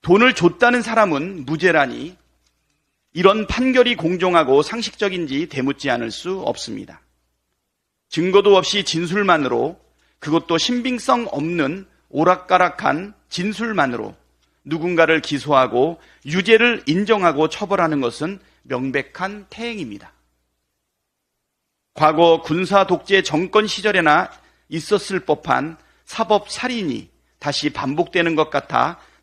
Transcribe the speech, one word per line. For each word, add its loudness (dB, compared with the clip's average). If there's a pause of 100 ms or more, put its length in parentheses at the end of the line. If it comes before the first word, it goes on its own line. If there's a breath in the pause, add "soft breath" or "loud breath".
돈을 6
줬다는 2
사람은 -2
무죄라니 0 (960)
이런 2
판결이 2
공정하고 2
상식적인지 -4
되묻지 -4
않을 -4
수 -8
없습니다. -8 (1080)
증거도 4
없이 0
진술만으로, 0 (400)
그것도 0
신빙성 -2
없는 -4 (220)
오락가락한 0 (140)
진술만으로 -4 (540)
누군가를 2
기소하고 0 (260 soft breath)
유죄를 2
인정하고 2
처벌하는 -2
것은 -6 (240 soft breath)
명백한 -8
태행입니다. -12 (1800)
과거 4
군사 0
독재 0
정권 0
시절에나 0 (380 soft breath)
있었을 -2
법한 -2 (260 soft breath)
사법 -2
살인이 -6 (300)
다시 -4
반복되는 -2
것 2
같아 -2 (220 soft breath)